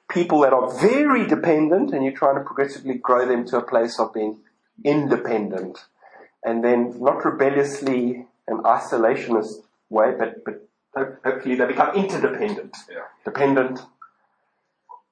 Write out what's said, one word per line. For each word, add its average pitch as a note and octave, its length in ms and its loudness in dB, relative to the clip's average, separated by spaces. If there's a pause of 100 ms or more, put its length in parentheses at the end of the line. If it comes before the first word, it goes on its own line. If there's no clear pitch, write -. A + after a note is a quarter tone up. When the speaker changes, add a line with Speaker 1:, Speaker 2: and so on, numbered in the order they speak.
Speaker 1:
people E3+ 320 2
that C3+ 140 6
are B2 260 2
very B3+ 460 4
dependent, E3+ 640 2
and C#3 120 -2
you're C3+ 100 -2
trying C#3 220 2
to C#3+ 40 -4
progressively C#3 540 -4
grow B2 320 2
them A#2+ 220 2
to B2 100 0
a A#2 40 -2
place A#2+ 380 0
of A2 140 -2
being G#2+ 240 -4 (440)
independent. A2+ 1040 -2 (580)
And A#2 220 -2
then A#2+ 360 2
not C3+ 220 0
rebelliously C3+ 1040 0 (220)
an A2 140 -4
isolationist A#2 920 0 (340)
way, B2 280 2
but, - 240 -6
but - 240 -12 (300)
ho-, C3+ 260 -6
hopefully B2+ 340 -2
they - 100 2
become - 280 0
interdependent. G3 800 -2 (160)
Speaker 2:
Yeah. - 100 -16 (260)
Speaker 1:
Dependent, C3 540 0 (1300)